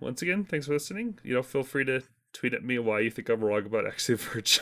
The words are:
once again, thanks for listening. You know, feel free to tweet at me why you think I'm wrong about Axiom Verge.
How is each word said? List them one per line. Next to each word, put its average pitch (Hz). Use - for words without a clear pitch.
once 127
again, 185
thanks 151
for 147
listening. 196
You 123
know, 127
feel 139
free 135
to 131
tweet 120
at 113
me 123
why 107
you 113
think -
I'm 113
wrong 104
about 107
Axiom -
Verge. -